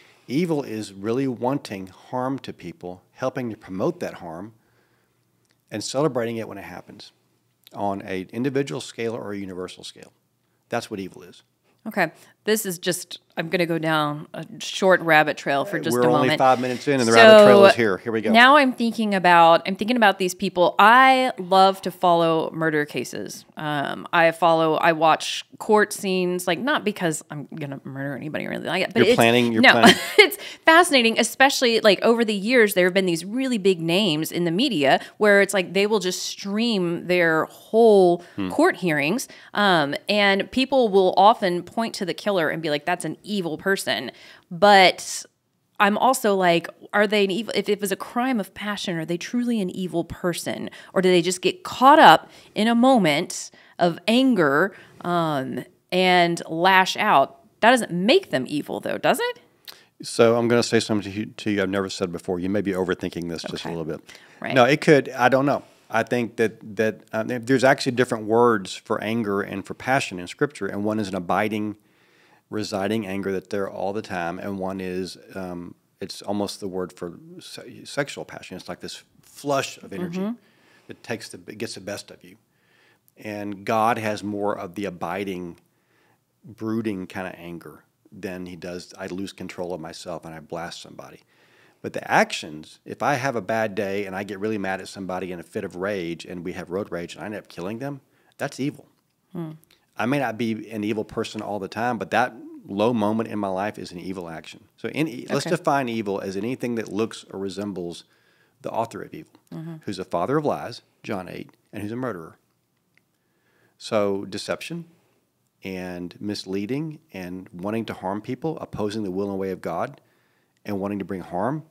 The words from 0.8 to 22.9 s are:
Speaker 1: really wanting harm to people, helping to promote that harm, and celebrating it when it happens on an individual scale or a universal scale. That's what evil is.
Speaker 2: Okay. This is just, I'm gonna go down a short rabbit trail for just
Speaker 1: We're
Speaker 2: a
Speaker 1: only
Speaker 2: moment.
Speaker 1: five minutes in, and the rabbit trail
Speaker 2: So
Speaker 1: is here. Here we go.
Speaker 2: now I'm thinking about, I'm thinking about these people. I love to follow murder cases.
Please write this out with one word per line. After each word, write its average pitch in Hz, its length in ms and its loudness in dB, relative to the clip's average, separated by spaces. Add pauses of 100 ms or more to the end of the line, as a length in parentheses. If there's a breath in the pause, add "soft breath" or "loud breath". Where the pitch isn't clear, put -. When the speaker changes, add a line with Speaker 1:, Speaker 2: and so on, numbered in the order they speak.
Speaker 1:
really 113 340 -4
wanting 117 640 -6
harm 127 520 -6
to - 120 -14
people, 90 500 -16 (100)
helping 127 380 -6
to 104 60 -10
promote 113 440 -6
that 85 140 -8
harm, 90 380 -14 (1160)
and 104 120 -8
celebrating 120 540 -4
it 110 100 -8
when 101 120 -14
it 95 60 -16
happens 95 480 -20 (640)
on 98 280 -6
an 95 300 -8
individual 139 500 -4
scale 117 320 -8
or 104 180 -10
a 101 60 -8
universal 92 460 -12
scale. - 280 -20 (560)
That's 117 220 -6
what 101 100 -8
evil 90 220 -12
is. - 200 -20 (440)
Speaker 2:
Okay. 185 260 -2 (320 soft breath)
This 214 200 0
is 180 140 -8
just, - 420 -6 (160)
I'm 165 140 -6
gonna 175 160 0
go 165 120 -2
down 156 540 -2
a 165 120 -12 (140)
short 185 440 2
rabbit 156 340 4
trail 139 300 -2
for 165 120 -6
just - 160 -2
Speaker 1:
We're 123 100 4
Speaker 2:
a - 20 6
Speaker 1:
only 123 220 4
Speaker 2:
moment. - 100 0
Speaker 1:
five 127 220 6
minutes 127 280 -4
in, 139 100 2
and 123 80 2
the 113 60 4
rabbit 214 320 12
trail 101 160 10
Speaker 2:
So 98 60 12
Speaker 1:
is - 80 8
here. 107 240 2
Here - 120 -8
we 110 120 -2
go. 110 100 2
Speaker 2:
now 254 240 8
I'm 269 160 4
thinking 220 420 -2
about, 170 540 6
I'm 190 80 -4
thinking 233 220 -2
about 196 200 4
these 180 160 -2
people. 180 440 0
I 254 580 6
love 190 460 4
to 185 80 -4
follow 170 640 2
murder 156 340 -2
cases. - 580 -10 (140)